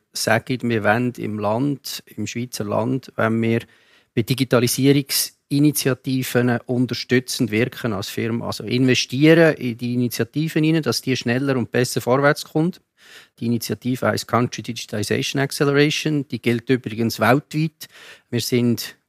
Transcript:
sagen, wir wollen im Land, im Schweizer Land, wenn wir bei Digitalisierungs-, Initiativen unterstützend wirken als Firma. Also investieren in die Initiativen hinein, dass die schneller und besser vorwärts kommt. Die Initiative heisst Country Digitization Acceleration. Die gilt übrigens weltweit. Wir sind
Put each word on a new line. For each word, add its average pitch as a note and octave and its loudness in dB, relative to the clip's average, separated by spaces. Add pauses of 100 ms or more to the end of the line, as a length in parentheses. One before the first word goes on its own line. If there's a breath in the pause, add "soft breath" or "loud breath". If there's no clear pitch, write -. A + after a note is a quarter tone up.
(120)
sagen, A2+ -2
wir A#2 -2
wollen A#2+ 2
im G#2+ -6
Land, B2 -4
im G#2 -8
Schweizer A#2+ -8
Land, A2 -4
wenn A2+ 0
wir A2+ 2 (520 soft breath)
bei B2 0
Digitalisierungs-, C3 2 (160)
Initiativen C3 0
unterstützend B2 0
wirken A#2 -2
als F#2+ -6
Firma. A2+ -4
Also F#2+ -8
investieren C3+ 4
in A#2+ -6
die A#2+ -4
Initiativen B2 -2
hinein, D#3 2
dass A#2+ -2
die C3 -2
schneller C3 -2
und A2 -4
besser A#2+ 0
vorwärts C#3 2
kommt. E3 -2 (580 loud breath)
Die A#2+ -6
Initiative A#2 -2
heisst G#2+ -2
Country A#2 0
Digitization A2+ -4
Acceleration. C#3+ 0
Die A#2+ -8
gilt A#2+ -2
übrigens A#2 -2
weltweit. D3 0 (440 loud breath)
Wir A#2+ -2
sind A#2+ -2 (120)